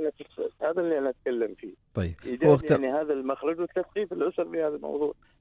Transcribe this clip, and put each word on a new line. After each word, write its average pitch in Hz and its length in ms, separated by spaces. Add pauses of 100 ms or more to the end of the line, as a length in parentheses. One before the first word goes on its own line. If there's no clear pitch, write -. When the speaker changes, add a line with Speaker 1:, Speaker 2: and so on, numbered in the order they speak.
Speaker 1:
نفسها. - 640
هذا 175 100
اللي 165 180
أنا 135 120
أتكلم 117 480
فيه. 101 160 (200)
Speaker 2:
طيب. 85 200 (120)
Speaker 1:
إيجاد 127 220
Speaker 2:
هو 147 60
اقت-، 147 160
Speaker 1:
يعني 135 220
هذا 151 200
المخرج 139 480
وتثقيف 185 520
الأسر 175 320
بهذا 165 320
الموضوع. 147 380 (260)